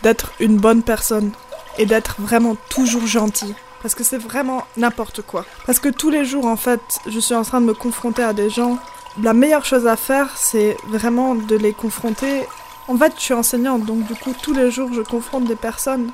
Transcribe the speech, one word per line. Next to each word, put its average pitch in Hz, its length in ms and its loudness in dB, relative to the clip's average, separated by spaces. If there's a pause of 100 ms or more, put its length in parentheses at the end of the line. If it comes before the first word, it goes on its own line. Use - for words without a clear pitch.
d'être 226 380 2
une 220 180 6
bonne 226 240 6
personne 214 480 0 (480)
et 220 80 4
d'être 220 320 0
vraiment 226 380 2 (120)
toujours 233 380 0
gentil. 214 480 0 (280)
Parce 220 120 -4
que 240 100 -8
c'est 262 140 0
vraiment 254 460 -4 (120)
n'importe 233 460 -2
quoi. 185 220 -6 (220)
Parce 247 120 2
que 285 100 0
tous 311 220 0
les 294 140 2
jours, 262 220 -2
en 226 100 0
fait, 240 240 0 (260)
je 220 140 -4
suis 233 140 0
en 226 80 0
train 247 180 0
de 233 60 4
me 220 80 4
confronter 240 480 -4
à 220 100 0
des 208 160 0
gens. 240 300 0 (440)
La 226 120 4
meilleure 285 300 6
chose 247 220 2
à 226 100 4
faire, 269 400 0
c'est 214 400 2 (120)
vraiment 240 460 0
de 220 220 0
les 214 160 2
confronter. 247 760 -4 (420)
En 254 80 0
fait, 311 200 4
je - 60 -10
suis 254 120 0
enseignante, 240 500 0
donc 220 220 -2
du 226 80 -6
coup, 254 260 -8
tous 294 140 -2
les 254 160 4
jours, 247 220 -4
je 240 100 -2
confronte 240 420 -4
des 226 120 -2
personnes. 240 580 -4